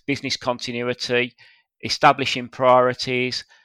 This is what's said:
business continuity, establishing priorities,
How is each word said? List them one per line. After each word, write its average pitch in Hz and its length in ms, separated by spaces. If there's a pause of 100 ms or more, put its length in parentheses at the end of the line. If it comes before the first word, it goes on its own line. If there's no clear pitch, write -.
business 135 320
continuity, 123 960 (500)
establishing 131 640
priorities, 127 960 (200)